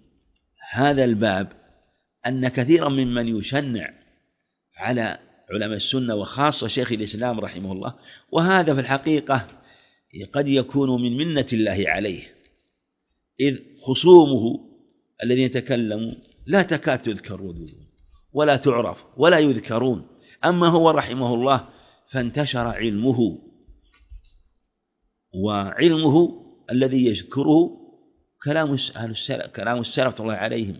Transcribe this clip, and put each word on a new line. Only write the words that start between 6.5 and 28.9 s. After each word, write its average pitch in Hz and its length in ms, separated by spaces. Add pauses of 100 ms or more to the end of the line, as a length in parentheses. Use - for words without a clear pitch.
شيخ 123 240
الإسلام 110 480
رحمه 95 320
الله، 95 220 (360)
وهذا 170 440
في 135 60
الحقيقة 135 640 (840)
قد 139 160
يكون 131 540
من 123 140
منة 151 360
الله 101 340
عليه، 90 360 (1200)
إذ 135 180 (280)
خصومه 139 760 (640)
الذين 123 280
تكلموا 117 640 (320)
لا 185 160
تكاد 147 400
تذكر 98 400
وجوههم، 85 440 (460)
ولا 147 240
تعرف، 117 480 (120)
ولا 165 220
يذكرون. 117 680 (380)
أما 175 240
هو 165 220
رحمه 123 440
الله 127 340 (420)
فانتشر 127 560
علمه، 110 720 (2000)
وعلمه 135 1080 (280)
الذي 127 360
يذكره 147 720 (640)
كلام 151 280
الس-، - 240